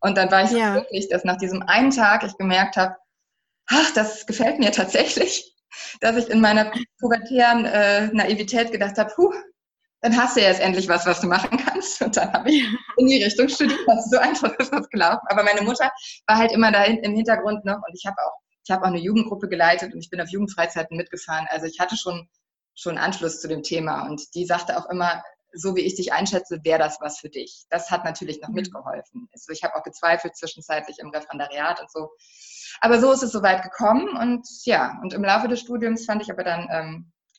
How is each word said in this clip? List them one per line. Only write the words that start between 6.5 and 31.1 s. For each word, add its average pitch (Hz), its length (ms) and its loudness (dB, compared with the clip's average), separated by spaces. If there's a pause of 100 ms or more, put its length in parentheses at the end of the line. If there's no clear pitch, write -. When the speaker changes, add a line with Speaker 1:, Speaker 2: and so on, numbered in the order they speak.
Speaker 1:
pubertären, 233 680 2
äh, 208 420 2
Naivität 220 640 0
gedacht 202 260 -4
habe, 214 160 0
puh, 370 180 4 (680)
dann 233 160 2
hast 247 200 2
du 240 40 4
ja 196 80 8
jetzt 185 120 2
endlich 185 280 0
was, 170 180 2
was 175 140 2
du 180 80 -2
machen 185 300 0
kannst. - 440 -4
Und 233 140 -2
dann - 160 0
habe - 180 2
ich 285 120 6
Speaker 2:
Ja. 220 80 -2 (260)
Speaker 1:
in 262 100 6
die 262 160 4
Richtung 226 260 2
studiert. 277 380 0
Also 220 260 2
so 254 60 6
einfach 262 400 0
ist 254 140 -2
das - 160 -4
gelaufen. 190 400 2
Aber 202 160 2
meine 208 180 2
Mutter 254 280 0 (360)
war 214 120 6
halt 226 140 4
immer 220 200 4
da 202 100 6
hin-, 220 200 4
im 208 120 -2
Hintergrund 214 520 0
noch 202 100 -2 (100)
und 165 80 -14
ich 185 120 -16
habe 196 100 -8 (100)
auch, - 60 -6 (320)
ich - 60 -4
habe 190 120 -2
auch 185 60 2
eine 175 120 -2
Jugendgruppe 208 480 -2
geleitet 175 460 2
und 170 60 -14
ich - 100 -18
bin 175 100 -8
auf 170 80 -6
Jugendfreizeiten 170 680 -4
mitgefahren. 165 540 -6
Also 160 160 -6
ich 160 140 -8
hatte 359 160 -4
schon, 175 320 -8 (460)
schon - 240 -8
Anschluss 170 420 -4
zu 156 80 -10
dem 151 160 -6
Thema 156 440 -6
und 147 140 -10 (120)
die 180 120 -4
sagte 175 320 -2
auch - 120 -12
immer, 175 320 -4 (300)
so 180 240 -6
wie 180 40 0
ich 185 160 -2
dich 180 160 -4
einschätze, 175 520 -4
wäre 160 140 2
das 151 220 -2
was 147 180 -10
für 151 100 -16
dich. - 420 -14
Das 170 200 -4
hat 175 140 -2
natürlich 160 360 -10
noch - 100 -16
Speaker 2:
Mhm. - 60 -8
Speaker 1:
mitgeholfen. 180 760 -10
Also - 200 -18
ich 156 120 -14
habe 165 120 -4
auch 156 60 -8
gezweifelt 170 540 -2
zwischenzeitlich 156 640 -10
im 147 100 -16